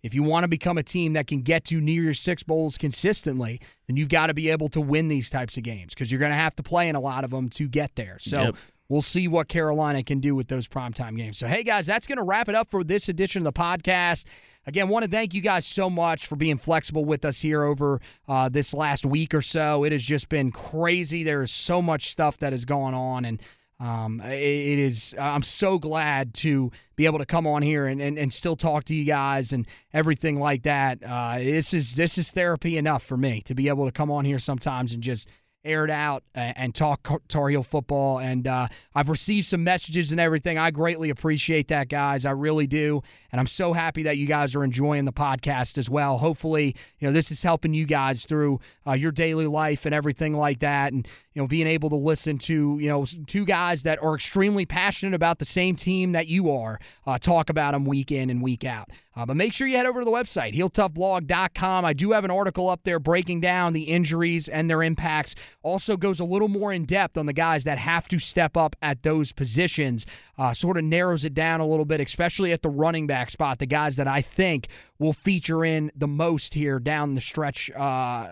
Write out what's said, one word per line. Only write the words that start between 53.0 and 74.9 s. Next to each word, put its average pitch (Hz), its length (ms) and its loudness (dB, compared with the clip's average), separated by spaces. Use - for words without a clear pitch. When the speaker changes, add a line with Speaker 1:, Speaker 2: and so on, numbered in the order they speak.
Speaker 1:
s-, 135 120 -6
two 202 180 -2
guys 175 380 2
that 156 200 0
are 156 120 2
extremely 196 500 2
passionate 190 480 -2
about 170 260 2
the 143 60 -6
same 185 320 2
team 185 340 0
that 165 160 0
you 170 240 2
are, 113 280 -4
uh, 131 140 0
talk 165 300 2
about 147 240 0
'em 139 120 2
week 139 260 0
in 131 180 0
and 123 120 0
week 127 240 -2
out. 117 240 -8
Uh, 120 100 -6
but 131 120 -2
make 202 160 2
sure 269 140 -2
you 262 100 2
head 247 80 4
over 247 160 0
to 240 40 -2
the 226 60 4
website, 226 420 -2
heel 180 160 2
tough 190 240 2
blog 180 340 0
dot 180 260 2
com. 185 320 2
I 156 80 4
do 170 180 2
have 214 140 4
an 180 60 0
article 185 380 2
up 180 140 0
there 175 160 0
breaking 170 420 2
down 180 300 4
the 160 120 0
injuries 165 680 2
and 160 200 0
their 160 140 4
impacts. 156 520 0
Also 190 320 0
goes 185 240 0
a 175 60 -2
little 196 220 2
more 202 260 -2
in 170 120 -2
depth 180 320 2
on 156 80 0
the 147 80 -2
guys 160 320 2
that 147 120 0
have 170 320 0
to 175 100 2
step - 380 0
up 160 240 4
at 139 220 -2
those 156 280 2
positions. 135 720 0
Uh, 127 160 0
sort 175 240 0
of 160 80 0
narrows 165 400 2
it 151 80 -4
down 160 260 2
a 156 80 0
little 156 180 2
bit, 156 140 2
especially 170 540 0
at 160 80 0
the 160 80 0
running 156 360 2
back 131 240 -2
spot, 139 300 -2
the 143 60 -4
guys 147 320 2
that 135 100 0
I 135 140 2
think 165 480 0